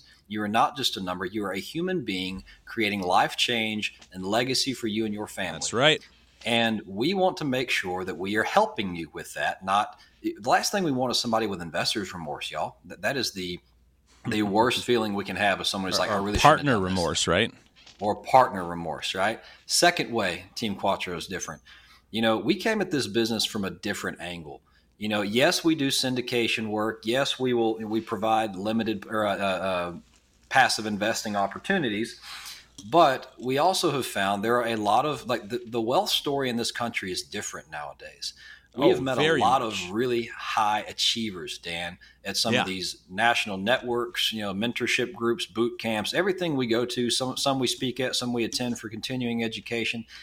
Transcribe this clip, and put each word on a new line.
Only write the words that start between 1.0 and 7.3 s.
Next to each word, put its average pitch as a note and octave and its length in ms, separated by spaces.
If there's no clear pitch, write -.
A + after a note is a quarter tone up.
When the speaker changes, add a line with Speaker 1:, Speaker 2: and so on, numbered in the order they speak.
Speaker 1:
number. F2+ 220
You G#2 180
are F#2+ 80
a G2 80
human E3+ 460
being F#2+ 400
creating G#2 380
life G2 340
change A2 640
and F#2 120
legacy B2+ 480
for A#2 140
you A2 160
and A2 100
your G#2 140
family. F#2 300
Speaker 2:
That's - 160
right. C3+ 280
Speaker 1:
And A2+ 420
we A2 260
want F#3 240